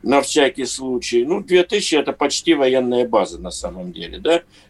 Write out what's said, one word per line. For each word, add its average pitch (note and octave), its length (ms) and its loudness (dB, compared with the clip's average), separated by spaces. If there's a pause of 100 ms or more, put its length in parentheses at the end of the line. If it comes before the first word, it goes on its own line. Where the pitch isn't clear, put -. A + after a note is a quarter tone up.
на C3 180 2
всякий C3 460 0
случай. B2 580 -2
Ну, F#3 180 -2
две F3+ 220 4
тысячи — G3+ 320 -2
это - 160 0
почти D3+ 420 0
военная B2+ 540 2
база F#2 320 0
на F2+ 100 -10
самом F2+ 420 -10
деле, F2 280 -14
да. E3 220 2 (280)